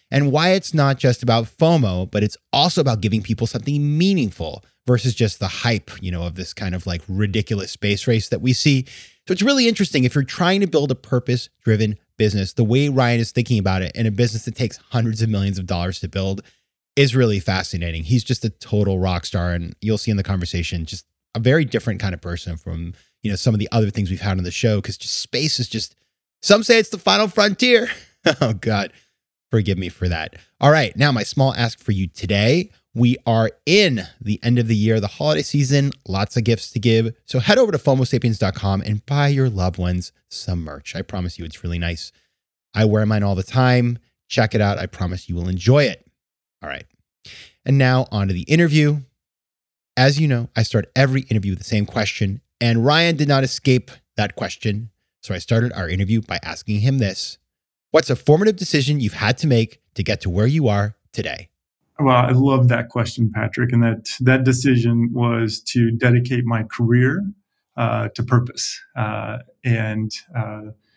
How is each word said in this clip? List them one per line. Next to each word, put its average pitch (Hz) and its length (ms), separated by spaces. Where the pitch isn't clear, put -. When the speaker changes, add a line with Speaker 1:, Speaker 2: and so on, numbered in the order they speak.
Speaker 1:
and 139 200
why 160 200
it's 185 240
not 139 240
just 123 240
about 117 240
fomo, 110 540
but 104 100
it's 104 160
also 160 300
about 120 200
giving 107 220
people 113 240
something 147 500
meaningful 156 640
versus 123 300
just 107 240
the 98 80
hype, 113 420
you 92 80
know, 87 100
of 87 140
this 92 180
kind 92 220
of, 87 100
like, 87 220
ridiculous 101 640
space 104 340
race 113 240
that - 120
we 127 120
see. 135 320
So - 40
it's 185 100
really 262 260
interesting 185 360
if 127 100
you're 143 100
trying 180 380
to 196 60
build 147 240
a 131 40
purpose-driven 113 1000
business, 101 340
the 120 100
way 131 260
Ryan 123 300
is 113 120
thinking 120 260
about 95 240
it, 90 140
in 113 100
a 110 60
business 107 340
that 113 100
takes 117 220
hundreds 113 340
of 113 60
millions 98 280
of 95 80
dollars 90 360
to 95 60
build 95 360
is 139 200
really 113 240
fascinating. 87 640
He's 110 200
just - 220
a 110 60
total 98 480
rock 92 260
star, 87 280
and 85 280
you'll 107 160
see - 140
in 104 60
the 98 40
conversation, 87 640
just - 200
a 135 60
very 135 260
different 117 340
kind 95 140
of 82 80
person 85 340
from, 85 380
you 107 80
know, 98 40
some 110 200
of 104 40
the 104 120
other 110 180
things 98 220
we've 92 100
had 98 160
on 90 60
the 90 80
show, 107 280
'cause - 180
just - 200
space - 420
is 123 80
just, - 280
some 208 180
say 226 160
it's 220 120
the 196 100
final 202 280
frontier. 220 600
<laughs> 156 160
Oh 113 120
God, 101 400
forgive 98 280
me 90 120
for - 200
that. 80 260
All 139 80
right, 151 260
now 143 160
my 113 120
small 135 320
ask 117 240
for - 140
you 95 140
today. 107 640
We 123 320
are 113 240
in 156 380
the 104 220
end 120 160
of 113 80
the 113 80
year, 110 240
the 101 80
holiday 151 340
season, 143 500
lots 98 300
of 117 60
gifts 113 280
to - 80
give. 113 360
So - 140
head 214 180
over 240 140
to 156 80
fomo 131 260
sapiens 120 320
dot 95 160
com 98 280
and 104 260
buy 143 220
your 135 200
loved 92 300
ones 90 320
some 87 340
merch. 71 320
I 90 60
promise 90 380
you 85 60
it's - 180
really 85 160
nice. 85 320
I 110 100
wear 107 220
mine 107 160
all 98 120
the 92 60
time. 123 560
Check 110 260
it 113 80
out. 101 160
I 90 80
promise 92 420
you 87 60
will 87 160
enjoy 107 360
it. - 200
All 78 80
right. 69 160
And 139 140
now 131 320
on 98 160
to 98 60
the 87 100
interview. 151 560
As 139 240
you 160 80
know, 120 280
I 113 80
start - 320
every 135 260
interview 101 300
with 92 80
the - 60
same 104 200
question, - 560
and 117 240
Ryan 160 320
did 143 120
not 139 160
escape - 480
that 104 180
question. 107 540
So - 140
I - 20
started 117 360
our 90 140
interview 95 340
by 87 200
asking - 380
him 135 180
this. 98 400
What's - 180
a 131 60
formative 185 400
decision 147 440
you've 107 140
had 110 260
to 160 80
make 113 340
to - 80
get 101 200
to 92 100
where 101 160
you 143 200
are 101 280
today? - 380
Speaker 2:
Well, 135 160
I 127 160
love 127 380
that 117 200
question, 113 420
Patrick. 123 400
And 117 120
that, 113 260
that 131 220
decision 120 680
was 117 540
to 117 240
dedicate 120 520
my 117 200
career, 123 600
uh, 113 380
to - 80
purpose. 123 580
Uh, 107 440
and, 110 480
uh, 107 280
you 110 80